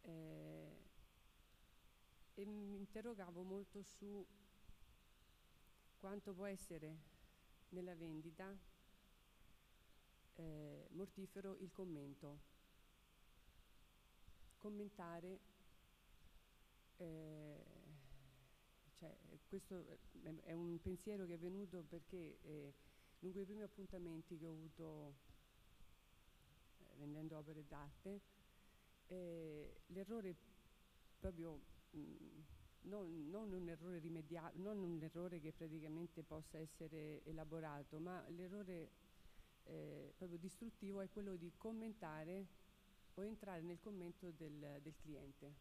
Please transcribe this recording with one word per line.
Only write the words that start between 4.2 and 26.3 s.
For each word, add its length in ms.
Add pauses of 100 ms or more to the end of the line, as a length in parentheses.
quanto 340
può 120
essere 520 (720)
nella 260
vendita, 600 (1800)
eh, 560
mortifero 680
il 140
commento. 800 (2000)
Commentare, 840 (1600)
eh, 680 (1300)
cioè, 200 (320)
questo 380 (380)
è, 100 (100)
è 100
un 280
pensiero 460
che 80
è 40
venuto 440
perché, 580
eh, 320 (460)
lungo 220
i 40
primi 160
appuntamenti 800
che 80
ho 40
avuto, 640 (1600)